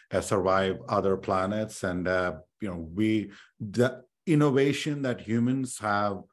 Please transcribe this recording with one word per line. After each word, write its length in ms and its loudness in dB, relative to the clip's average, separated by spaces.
uh, 100 2
survive 560 2
other 300 2
planets. 680 -2
And, 240 -2
uh, 260 0
you 80 -6
know, 240 -8
we, 380 0
the 440 0
innovation 760 2
that 200 -4
humans 580 0
have 400 0